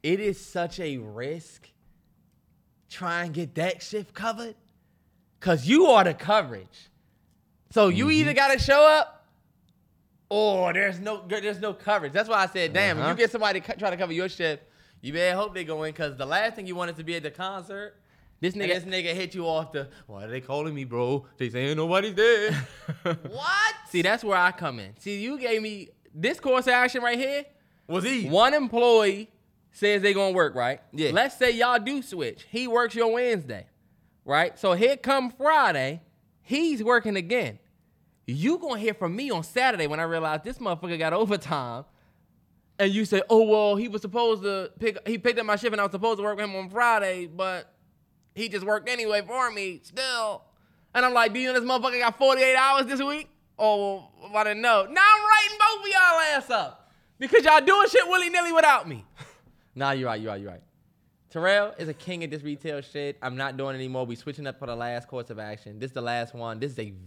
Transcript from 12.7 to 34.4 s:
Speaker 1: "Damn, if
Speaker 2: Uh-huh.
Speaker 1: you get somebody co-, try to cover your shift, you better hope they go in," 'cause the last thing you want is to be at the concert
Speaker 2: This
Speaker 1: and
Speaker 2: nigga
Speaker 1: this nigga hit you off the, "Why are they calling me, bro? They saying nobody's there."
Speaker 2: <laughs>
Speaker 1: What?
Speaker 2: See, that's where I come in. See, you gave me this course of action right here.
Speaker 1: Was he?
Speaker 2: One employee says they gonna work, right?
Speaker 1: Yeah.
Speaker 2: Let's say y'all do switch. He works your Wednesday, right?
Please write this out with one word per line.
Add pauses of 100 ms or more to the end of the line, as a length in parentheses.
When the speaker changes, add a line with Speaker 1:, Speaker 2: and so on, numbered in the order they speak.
Speaker 1:
"Damn,
if
Speaker 2:
Uh-huh.
Speaker 1:
you
get
somebody
co-,
try
to
cover
your
shift, (380)
you
better
hope
they
go
in,"
'cause
the
last
thing
you
want
is
to
be
at
the
concert (440)
Speaker 2:
This
Speaker 1:
and
Speaker 2:
nigga
Speaker 1:
this
nigga
hit
you
off
the, (180)
"Why
are
they
calling
me,
bro? (100)
They
saying
nobody's
there."
Speaker 2:
<laughs>
Speaker 1:
What? (140)
Speaker 2:
See,
that's
where
I
come
in.
See,
you
gave
me (240)
this
course
of
action
right
here. (420)
Speaker 1:
Was
he?
Speaker 2:
One
employee (420)
says
they
gonna
work,
right? (140)
Speaker 1:
Yeah.
Speaker 2:
Let's
say
y'all
do
switch.
He
works
your
Wednesday, (580)
right?